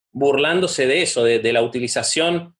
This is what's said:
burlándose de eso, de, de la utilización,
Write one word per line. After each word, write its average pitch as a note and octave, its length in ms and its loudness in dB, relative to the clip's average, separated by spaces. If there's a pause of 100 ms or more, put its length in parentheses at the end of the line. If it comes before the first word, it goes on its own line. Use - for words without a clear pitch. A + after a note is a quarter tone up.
(120)
burlándose C#3+ 720 0
de C#3+ 160 2
eso, B2+ 220 0
de, A#2 160 4
de A#2 140 0
la A#2 100 2
utilización, D#3 960 -2